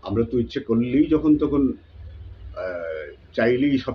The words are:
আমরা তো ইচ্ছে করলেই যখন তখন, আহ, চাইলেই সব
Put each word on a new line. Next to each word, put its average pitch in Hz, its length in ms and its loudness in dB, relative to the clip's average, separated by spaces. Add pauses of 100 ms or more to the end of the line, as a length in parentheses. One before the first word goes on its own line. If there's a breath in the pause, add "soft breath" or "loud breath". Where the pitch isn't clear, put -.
আমরা 104 220 0
তো 120 160 0
ইচ্ছে 117 200 -4
করলেই 123 460 2
যখন 151 320 4
তখন, 143 360 2 (840)
আহ, 82 580 -8 (180)
চাইলেই 127 440 2
সব 123 180 -4